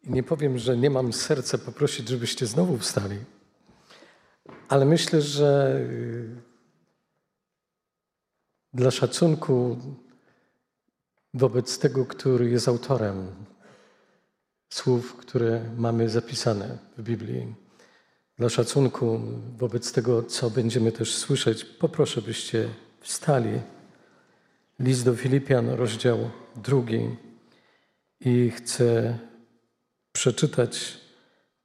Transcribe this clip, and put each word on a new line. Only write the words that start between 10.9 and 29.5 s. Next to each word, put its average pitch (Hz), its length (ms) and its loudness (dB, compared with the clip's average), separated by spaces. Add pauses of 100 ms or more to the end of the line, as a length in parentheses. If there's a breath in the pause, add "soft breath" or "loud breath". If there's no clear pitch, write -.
wobec 123 460 0
tego, 131 260 0
który 123 440 0
jest 117 180 2
autorem 110 600 -2 (1400 soft breath)
słów, 123 460 -2
które 117 460 -2 (160)
mamy 117 320 2
zapisane 113 680 -2 (200)
w 117 60 -12
Biblii, 107 520 -6 (840 soft breath)
dla 117 120 2
szacunku 117 720 2 (360)
wobec 117 340 -4
tego, 117 320 2
co - 260 -4
będziemy 113 420 2
też - 240 -4
słyszeć, - 500 0
poproszę, - 560 0
byście 110 480 -4 (320)
wstali. 123 600 0 (1160 soft breath)
List 127 260 2
do 123 100 6
Filipian, 127 540 2
rozdział 117 600 0 (260)
drugi. 117 600 0 (1040 soft breath)
I 123 320 4
chcę 117 680 0 (960)